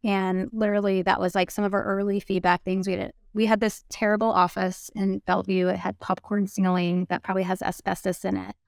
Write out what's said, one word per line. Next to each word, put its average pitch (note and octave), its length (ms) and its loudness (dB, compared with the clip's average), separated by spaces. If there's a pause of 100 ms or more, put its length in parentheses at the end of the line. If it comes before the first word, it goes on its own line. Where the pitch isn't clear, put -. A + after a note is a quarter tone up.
And F#3+ 480 0
literally G#3 480 2
that F#3 180 2
was, F#3 160 0
like, F#3 160 2
some G#3 140 0
of G3 80 0
our G3+ 100 0
early G3+ 380 -2
feedback F3+ 420 0
things. F#3 240 -2
We F#3+ 60 -2
had, - 180 -6 (220)
we G#3+ 120 2
had A3 140 4
this G#3+ 300 -2
terrible G#3+ 420 2
office F#3 640 0
in G3 300 -2
Bellevue. F#3 420 2
It F#3 80 0
had F#3 240 -6
popcorn G3 480 -2
ceiling F3+ 640 2
that - 120 -2
probably F#3+ 220 0
has F#3 180 -2
asbestos - 600 -4
in F#3 140 -2
it. F#3 180 -10 (120)